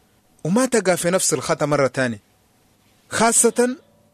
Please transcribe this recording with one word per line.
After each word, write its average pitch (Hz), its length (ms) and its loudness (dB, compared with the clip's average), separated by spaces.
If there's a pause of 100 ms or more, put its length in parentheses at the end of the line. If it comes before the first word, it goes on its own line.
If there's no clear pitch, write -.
(440)
وما 220 220 0
تقع 202 280 0
في 170 160 -2
نفس 180 240 0
الخطأ 151 320 -2
مرة 143 200 2
تاني، 123 340 -4 (880)
خاصة 233 680 0 (380)